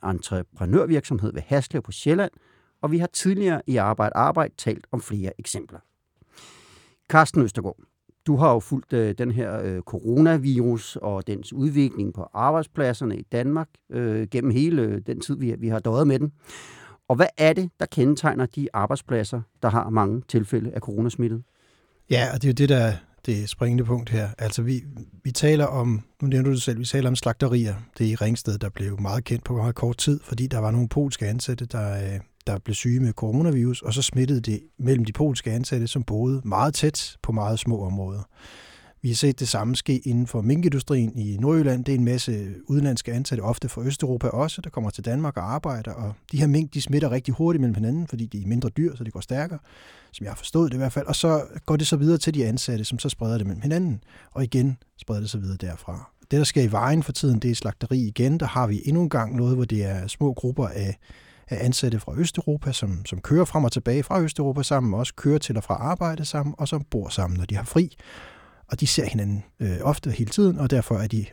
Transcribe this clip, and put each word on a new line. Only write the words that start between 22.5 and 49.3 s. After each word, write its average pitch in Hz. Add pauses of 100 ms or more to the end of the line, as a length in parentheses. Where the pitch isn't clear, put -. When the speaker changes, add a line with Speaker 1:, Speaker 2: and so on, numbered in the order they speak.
Speaker 2:
jo -
det, 139
der 135
er 113 (300)
det 104
springende 120
punkt 117
her. 110 (100)
Altså, 110
vi, 123 (400)
vi 135
taler 151
om, 120 (200)
nu 143
nævner 131
du 139
det 127
selv, 117
vi 123
taler 127
om 127
slagterier. 117 (240)
Det 117
er 110
i 110
Ringsted, 110
der 101
blev 101
meget 101
kendt 120
på 123
meget 117
kort 120
tid, 147
fordi 123
der 123
var 107
nogle 117
polske 143
ansatte, 120
der, 101
øh, 95 (260)
der 101
blev 107
syge 123
med 120
coronavirus, 123
og 113
så 135
smittede 131
det 110 (160)
mellem 123
de 107
polske 139
ansatte, 117
som 127
boede 123
meget 110
tæt -
på -
meget 110
små 107
områder. 98 (800)
Vi 127
har 120
set 135
det 127
samme 117
ske 131
inden 123
for 120
minkindustrien 131
i 104
Nordjylland. 135
Det 135
er 131
en 123
masse 113 (140)
udenlandske 139
ansatte, 120
ofte 113
fra 117
Østeuropa 127
også, 143
der 170
kommer 107
til -
Danmark 139
og 98
arbejder, 123
og 104 (180)
de 147
her 151
mink, 151
de 143
smitter 147
rigtig 127
hurtigt 165
mellem 120
hinanden, 120
fordi 113
de 104
er 92
mindre 120
dyr, 151
så 120
de 107
går 95
stærkere, 147 (540)